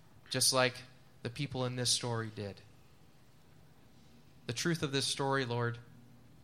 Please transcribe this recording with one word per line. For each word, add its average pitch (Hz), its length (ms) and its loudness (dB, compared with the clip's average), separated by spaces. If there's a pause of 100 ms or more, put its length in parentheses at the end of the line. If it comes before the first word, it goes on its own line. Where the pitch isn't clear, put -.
(300)
just 127 220 4
like 127 220 4 (480)
the 117 80 -4
people 131 360 -2
in 123 100 -4
this 120 140 0
story 113 440 0
did. 101 260 -8 (1900)
The 120 60 -2
truth 165 300 0
of 139 100 0
this 135 140 2
story, 135 400 2
Lord, 120 320 0 (640)